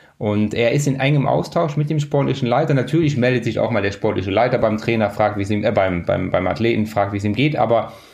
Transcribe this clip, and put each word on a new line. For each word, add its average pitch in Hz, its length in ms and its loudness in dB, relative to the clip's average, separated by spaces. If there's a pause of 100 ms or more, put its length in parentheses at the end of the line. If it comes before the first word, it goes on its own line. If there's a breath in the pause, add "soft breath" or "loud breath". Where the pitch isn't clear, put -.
(180 soft breath)
Und 104 360 0
er 117 180 2
ist 143 160 0
in 131 100 0
engem 139 300 2
Austausch 160 480 0
mit 151 140 -2
dem 156 100 0
sportlichen 139 480 -2
Leiter. 143 260 2
Natürlich 143 440 0
meldet 123 260 2
sich 110 160 -2
auch 107 100 0
mal 110 120 0
der 98 100 0
sportliche 98 400 -2
Leiter 120 280 2
beim 107 180 0
Trainer, 110 320 0
fragt, 104 280 0
wie 101 40 -2
es 98 80 -4
ihm, 104 160 0
äh, 117 80 0
beim, 92 320 0
beim, 92 260 -2
beim 90 160 0
Athleten, 110 380 0
fragt, 101 260 -2
wie 104 60 -4
es 98 80 -4
ihm 104 100 0
geht. 147 220 0
Aber, 113 340 2 (220 loud breath)